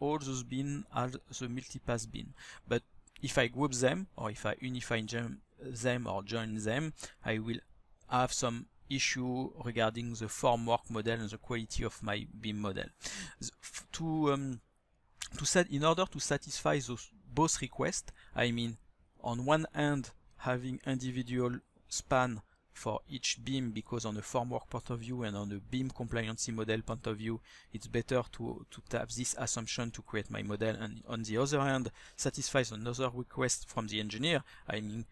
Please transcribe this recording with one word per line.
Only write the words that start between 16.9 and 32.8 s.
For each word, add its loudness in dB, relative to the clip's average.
both 4
requests, -2
I 4
mean, -2
on -2
one 6
hand, 2
having -2
individual 0
span 2
for -4
each -2
beam, 0
because -4
on -2
a -4
formwork -2
point -6
of -2
view -4
and -2
on -2
a -4
beam -2
compliancy -2
model 0
point -4
of 0
view, -2
it's -8
better 2
to, -6
to -6
have -4
this -2
assumption -2
to -10
create -4
my -4
model, 0
and -6
on -2
the 0
other 4
hand, 2
satisfies 2
another 0